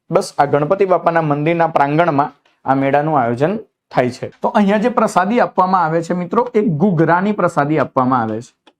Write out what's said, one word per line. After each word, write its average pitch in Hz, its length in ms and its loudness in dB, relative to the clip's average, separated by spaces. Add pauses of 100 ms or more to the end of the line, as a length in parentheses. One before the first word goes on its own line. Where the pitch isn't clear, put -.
(120)
બસ 165 280 -2
આ 147 60 4
ગણપતિ 151 400 0
બાપાના 170 360 0
મંદિરના 160 460 0
પ્રાંગણમાં 151 640 0 (340)
આ 127 100 2
મેળાનું 143 440 0
આયોજન 127 380 -2 (340)
થાય 127 180 0
છે. - 220 -12 (100)
તો 196 80 0
અહીંયા 208 280 2
જે 226 120 0
પ્રસાદી 220 500 0
આપવામાં 185 440 0
આવે 160 200 0
છે 165 100 -4
મિત્રો, 202 420 -2
એ 208 60 2
ઘૂઘરાની 175 680 2
પ્રસાદી 156 480 0
આપવામાં 127 420 0
આવે 110 200 -6
છે. - 380 -20